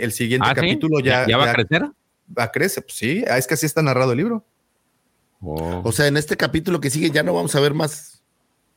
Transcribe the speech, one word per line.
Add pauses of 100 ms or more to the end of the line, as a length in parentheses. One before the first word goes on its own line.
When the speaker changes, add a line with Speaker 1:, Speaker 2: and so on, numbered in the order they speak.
Speaker 1:
el
siguiente
Speaker 2:
¿Ah,
sí?
Speaker 1:
capítulo
ya,
Speaker 2:
¿Ya,
ya...
va
a
Speaker 1:
ya
Speaker 2:
crecer? (540)
Speaker 1:
va
a
crecer,
pues
sí,
ah,
es
que
así
está
narrado
el
libro. (960)
Speaker 2:
Oh.
Speaker 3:
O
sea,
en
este
capítulo
que
sigue
ya
no
vamos
a
ver
más (540)